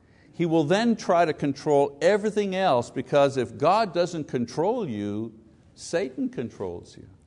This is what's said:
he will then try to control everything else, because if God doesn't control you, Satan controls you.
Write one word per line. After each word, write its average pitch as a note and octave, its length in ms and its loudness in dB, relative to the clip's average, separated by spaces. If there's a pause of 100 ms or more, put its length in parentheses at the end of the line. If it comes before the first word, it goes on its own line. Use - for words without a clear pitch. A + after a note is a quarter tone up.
(320)
he E3+ 140 -2
will D#3+ 180 2
then G#3+ 320 2
try F3 300 2
to D3+ 80 -2
control C#3+ 680 0
everything G3+ 540 2
else, E3 360 2
because C#3 460 2
if A2+ 220 -4
God F#3 340 2
doesn't E3+ 360 -2
control E3 600 -2
you, G#2 460 -6 (400)
Satan A#3+ 560 -6
controls F#2 640 -10
you. - 100 -20 (200)